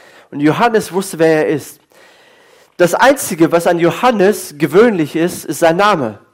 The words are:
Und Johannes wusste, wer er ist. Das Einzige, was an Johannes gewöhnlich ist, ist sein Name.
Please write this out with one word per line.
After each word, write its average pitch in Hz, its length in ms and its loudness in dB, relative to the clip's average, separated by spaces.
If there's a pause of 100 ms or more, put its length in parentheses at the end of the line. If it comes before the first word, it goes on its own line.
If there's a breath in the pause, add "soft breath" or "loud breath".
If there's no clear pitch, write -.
(320 loud breath)
Und 139 100 -8
Johannes 190 500 0
wusste, 185 280 -6
wer 160 260 2
er - 20 -2
ist. 135 320 -6 (960 soft breath)
Das 175 180 0
Einzige, 190 600 2
was 170 140 0
an 175 120 0
Johannes 196 760 0
gewöhnlich 165 580 2
ist, 175 300 -4
ist 143 140 -8
sein 165 180 2
Name. 165 420 0 (140)